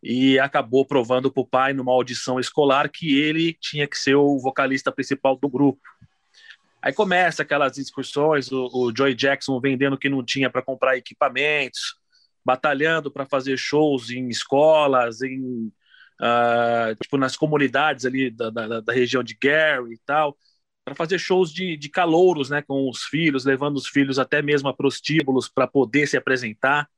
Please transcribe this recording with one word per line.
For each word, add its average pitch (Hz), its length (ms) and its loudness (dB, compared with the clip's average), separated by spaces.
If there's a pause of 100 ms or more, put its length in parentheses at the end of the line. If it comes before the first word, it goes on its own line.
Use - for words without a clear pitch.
e 131 380 4
acabou 135 480 2
provando 127 460 0
pro 131 120 -2
pai, 131 280 0
numa 127 180 -4
audição 127 480 0
escolar, 143 520 2
que 147 280 -2
ele 160 420 0
tinha 147 280 -6
que - 100 -10
ser - 160 2
o 143 240 4
vocalista 131 540 -2
principal 135 440 -2
do 143 120 -2
grupo. 135 320 2 (1000)
Aí 143 120 -2
começa 180 500 0
aquelas 143 300 0
discussões, 139 800 -2
o, 127 200 -4
o 123 240 0
Joey 139 180 2
Jackson 135 440 -2
vendendo 135 400 0
que 143 100 -4
não 135 160 -2
tinha 131 260 -2
pra 127 120 -4
comprar 131 340 -2
equipamentos, 139 1000 -4 (480)
batalhando 147 680 0
pra 135 160 -8
fazer 135 300 -2
shows 139 540 0
em 127 180 -6
escolas, 135 920 2
em, 127 500 -6 (480)
ah, 117 800 2
tipo, - 160 -6
nas 131 200 -2
comunidades 143 680 0
ali 131 260 -2
da, 113 200 -6
da, 113 300 -6
da 113 120 -4
região 123 300 2
de 113 180 -10
Gary 143 520 0
e 113 120 -18
tal, 147 320 0 (480)
pra 143 120 -12
fazer 170 220 -2
shows 180 340 0
de, 175 240 -6
de 143 120 -14
calouros, 165 640 2
né, 147 120 -2
com 135 280 -2
os - 140 -10
filhos, 147 400 0
levando 139 320 0
os 127 100 -6
filhos 139 320 0
até 147 240 0
mesmo 143 260 0
a 127 60 -4
prostíbulos 135 720 0
pra 127 200 0
poder 135 400 2
se - 80 -2
apresentar. 131 800 -2